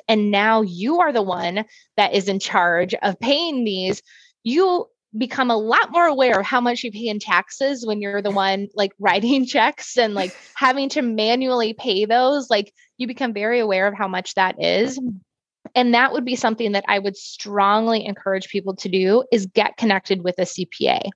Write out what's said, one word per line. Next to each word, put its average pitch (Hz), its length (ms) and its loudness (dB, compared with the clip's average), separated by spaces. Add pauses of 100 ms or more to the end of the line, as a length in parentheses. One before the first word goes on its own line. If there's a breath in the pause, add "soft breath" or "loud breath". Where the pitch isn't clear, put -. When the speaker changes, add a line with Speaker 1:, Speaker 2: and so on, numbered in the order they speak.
Speaker 1:
and 208 240 2
now 220 300 4
you 208 400 -2
are 302 120 2
the 220 100 0
one 180 420 -4 (320 soft breath)
that 202 180 2
is 190 120 2
in 196 120 0
charge 175 560 2
of 190 240 -2
paying 285 440 0
these, 190 380 -2 (420 soft breath)
you 349 440 2 (300)
become 254 320 -2
a 226 80 2
lot 226 340 2
more 339 140 4
aware 254 340 2
of 196 60 -2
how 247 160 0
much 240 220 -2
you 233 80 -8
pay 220 160 -8
in 208 120 -4
taxes 233 680 0
when 214 160 -2
you're 202 200 -2
the 202 100 0
one, 196 440 0
like, 202 200 -2
<laughs> - 40 -20
writing 214 460 2
checks 247 520 0
and, 220 160 2
like, 190 180 -4 (140)
Speaker 2:
<laughs> - 100 -20
Speaker 1:
having 269 340 0
to 294 120 -2
manually 233 720 0
pay 208 320 -2
those. 254 440 2
Like, 208 240 0 (240 soft breath)
you 247 100 -6
become 247 260 -6
very 214 260 0
aware 202 280 2
of 202 60 0
how 202 140 -4
much 185 280 -6
that 190 260 0
is. 214 380 0 (760)
And 247 180 4
that 247 200 4
would 269 120 -2
be 254 100 -2
something 220 360 -2
that 202 160 -2
I 208 120 -2
would 196 180 -6
strongly 208 880 -2
encourage 196 420 -6
people 190 300 -6
to 196 120 -10
do, 196 420 2
is 202 160 2
get - 300 0
connected 196 460 0
with 180 160 -2
a 180 60 0
C 180 200 -6
P - 220 -4
A. - 140 2 (140)